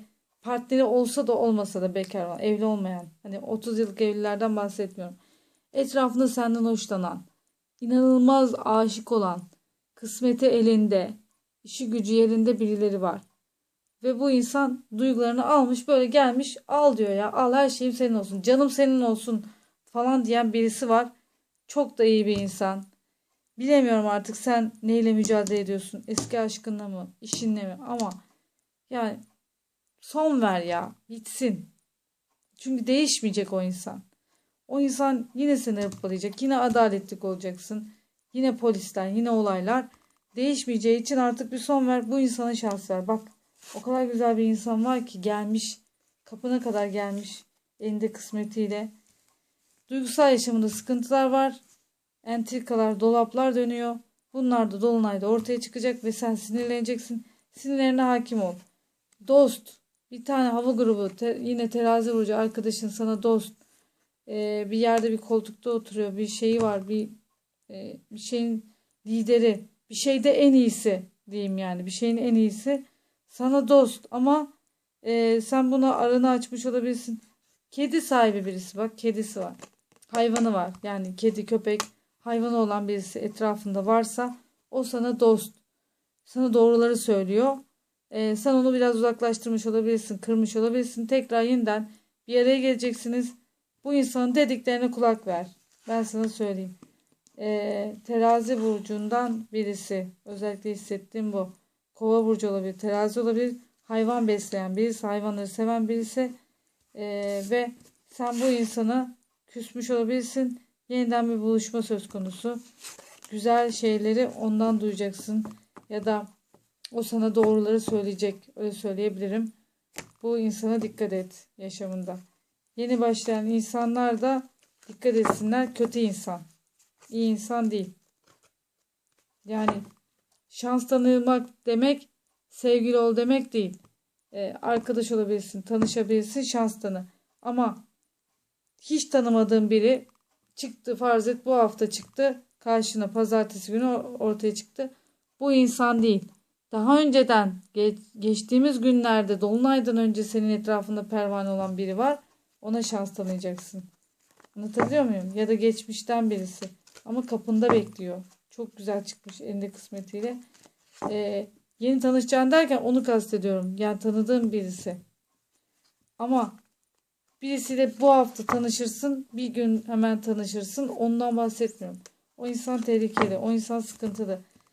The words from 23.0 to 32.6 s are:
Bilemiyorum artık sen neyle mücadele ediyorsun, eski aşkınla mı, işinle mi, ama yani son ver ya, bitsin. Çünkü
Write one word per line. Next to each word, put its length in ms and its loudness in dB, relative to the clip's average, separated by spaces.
Bilemiyorum 480 4
artık 300 -2
sen 340 2
neyle 300 4
mücadele 460 2
ediyorsun, 480 -6
eski 320 -4
aşkınla 480 -6
mı, 240 -10
işinle 420 -4
mi, 140 -10
ama 220 -4
yani 300 -6
son 400 0
ver 200 2
ya, 340 -6
bitsin. 600 -6
Çünkü 320 -4